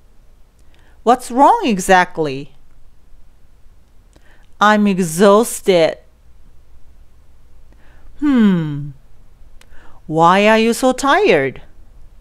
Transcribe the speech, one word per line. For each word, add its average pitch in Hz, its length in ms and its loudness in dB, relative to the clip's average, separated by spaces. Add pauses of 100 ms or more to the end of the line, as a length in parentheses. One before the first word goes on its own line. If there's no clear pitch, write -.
(1040)
What's 247 300 -2
wrong 381 300 4
exactly? 175 880 -2 (2000)
I'm 208 260 2
exhausted. 185 1120 0 (2250)
Hmm. 175 720 0 (1160)
Why 170 420 2
are 220 100 4
you 226 160 0
so 254 180 0
tired? 254 680 0 (580)